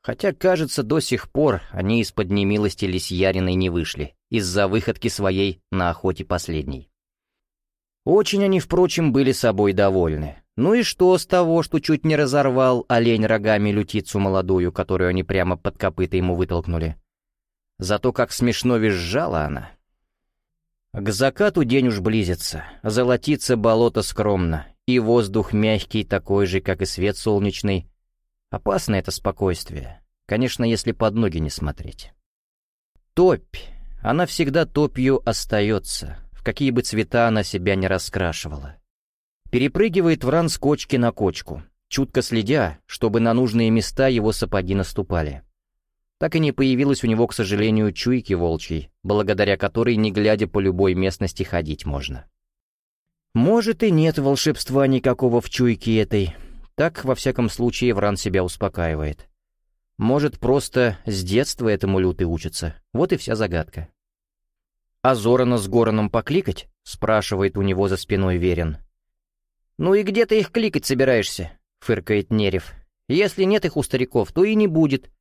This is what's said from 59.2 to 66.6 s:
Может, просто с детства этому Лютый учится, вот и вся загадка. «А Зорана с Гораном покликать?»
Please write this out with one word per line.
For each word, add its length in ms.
Может, 420
просто 680
с 180
детства 440
этому 320
Лютый 260
учится, 500
вот 200
и 40
вся 180
загадка. 540
«А 140
Зорана 420
с 100
Гораном 420
покликать?» 580